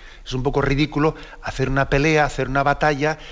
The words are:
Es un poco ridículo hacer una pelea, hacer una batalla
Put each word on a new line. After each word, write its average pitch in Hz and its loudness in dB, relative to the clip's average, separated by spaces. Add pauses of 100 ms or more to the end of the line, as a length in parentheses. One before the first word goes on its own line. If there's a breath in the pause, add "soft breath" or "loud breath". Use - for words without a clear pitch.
(260 loud breath)
Es - -10
un 127 -4
poco 139 0
ridículo 147 2 (280 loud breath)
hacer - -4
una 139 0
pelea, 151 4
hacer 135 -2
una 139 0
batalla 147 2 (140 loud breath)